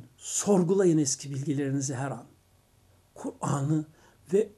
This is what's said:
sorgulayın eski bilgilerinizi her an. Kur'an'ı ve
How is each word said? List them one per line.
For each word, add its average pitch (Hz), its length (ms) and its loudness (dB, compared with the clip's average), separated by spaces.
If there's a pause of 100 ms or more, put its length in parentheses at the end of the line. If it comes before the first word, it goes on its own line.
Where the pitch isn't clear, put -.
(180)
sorgulayın 185 800 2
eski 143 340 -2
bilgilerinizi 139 640 -2
her 131 160 -6
an. 110 140 -12 (920)
Kur'an'ı 147 680 -2 (480)
ve 202 240 2